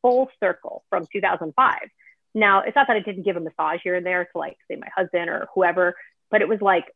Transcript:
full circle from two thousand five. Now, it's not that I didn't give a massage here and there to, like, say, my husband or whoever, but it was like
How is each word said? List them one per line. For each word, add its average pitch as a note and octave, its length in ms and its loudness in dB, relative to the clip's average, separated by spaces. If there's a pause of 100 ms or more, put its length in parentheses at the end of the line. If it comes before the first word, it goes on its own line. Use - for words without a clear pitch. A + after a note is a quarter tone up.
full B3+ 260 2 (100)
circle - 520 -4
from F3 200 -4
two G3+ 100 -8
thousand F3+ 340 -2
five. - 340 2 (460)
Now, G3+ 280 6
it's A3 140 -6
not C4+ 120 4
that A#3 80 2
I G#3 40 -2
didn't F#3+ 240 -8
give E3+ 120 0
a E3+ 40 -6
massage D#3+ 420 -4
here F3+ 120 -2
and F3+ 100 -4
there F3+ 200 -2
to, F3 140 -10
like, D#3 180 -8 (140)
say, - 60 -10
my - 180 -16
husband F3 360 -2
or - 240 -6
whoever, F3+ 400 2 (360)
but G#3+ 120 2
it - 60 0
was G#3+ 120 -2
like F#3+ 240 2 (120)